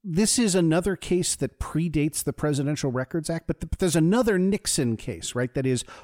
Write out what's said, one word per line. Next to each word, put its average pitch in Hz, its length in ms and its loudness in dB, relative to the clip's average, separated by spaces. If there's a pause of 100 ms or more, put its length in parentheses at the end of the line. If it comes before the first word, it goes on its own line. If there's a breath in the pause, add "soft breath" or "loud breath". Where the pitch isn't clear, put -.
this 190 320 2
is 220 160 2
another 170 440 2
case - 400 0
that - 220 -6
predates 156 640 -2
the 143 80 -2
Presidential 143 580 -2
Records 127 380 -4
Act, 165 180 -6
but, - 140 -4
th-, 165 80 -10
but - 100 -4
there's 175 160 2
another 196 420 4
Nixon 165 600 0
case, - 380 -10
right, 123 180 -2
that 135 120 -2
is 127 200 0 (180 loud breath)